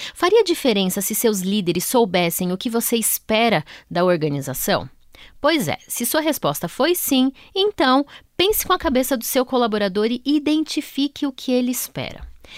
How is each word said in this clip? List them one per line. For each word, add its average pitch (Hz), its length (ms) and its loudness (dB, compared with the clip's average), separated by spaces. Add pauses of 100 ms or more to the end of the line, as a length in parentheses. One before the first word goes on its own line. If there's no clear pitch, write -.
(140)
Faria 403 280 4
diferença 202 600 0
se 220 120 -4
seus 214 280 0
líderes 180 420 0
soubessem 180 680 2
o 185 40 -2
que 233 140 -6
você 233 260 0
espera 220 680 0 (280)
da 170 120 0
organização? 147 840 0 (540)
Pois 285 260 2
é, - 80 -2 (100)
se - 200 -6
sua 311 160 0
resposta 170 460 -2
foi 320 260 0
sim, 262 360 2 (240)
então 285 520 2 (280)
pense 392 320 0
com 370 60 0
a 359 60 2
cabeça 262 360 0
do 233 100 -4
seu 254 200 0
colaborador 214 640 0
e 240 180 -2
identifique 294 1000 -2
o 277 60 -4
que - 200 -6
ele 247 180 2
espera. - 560 -8 (320)